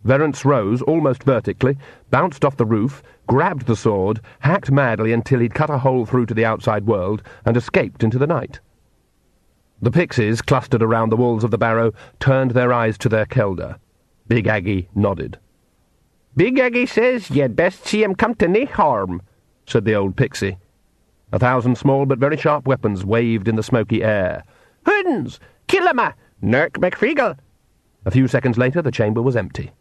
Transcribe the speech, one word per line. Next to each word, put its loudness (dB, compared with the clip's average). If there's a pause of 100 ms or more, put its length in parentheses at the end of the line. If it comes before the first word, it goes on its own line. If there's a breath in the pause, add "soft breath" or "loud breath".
Verence 2
rose, 2
almost 0
vertically, 0 (320 loud breath)
bounced 0
off 0
the 0
roof, -2 (260 soft breath)
grabbed 0
the 2
sword, 0 (200 loud breath)
hacked 0
madly 2
until 0
he'd 0
cut -2
a -2
hole 2
through 0
to -6
the 0
outside -2
world, 0 (220 loud breath)
and 2
escaped -2
into 0
the 2
night. -4 (1200)
The -2
pixies, 0
clustered 0
around 2
the 0
walls 0
of 0
the -2
barrow, 0 (280 loud breath)
turned 2
their 2
eyes 0
to -2
their 0
kelder. -4 (520)
Big 0
Aggie -2
nodded. -2 (960)
Big 2
Aggie 0
says 0
ye'd 0
best -2
see 0
him 0
come -2
to 2
nae 2
harm, -2 (440)
said 0
the 2
old 0
pixie. -2 (720)
A 0
thousand 2
small 2
but 0
very 0
sharp 0
weapons -2
waved 0
in 0
the -2
smoky 0
air. -2 (420 soft breath)
Hoons! -2 (280 soft breath)
Kill 0
him, 2
a -2 (280 soft breath)
Nurk 0
MacFeegle! -2 (680)
A -4
few 4
seconds 0
later, 0
the -2
chamber -2
was 0
empty. -8 (100)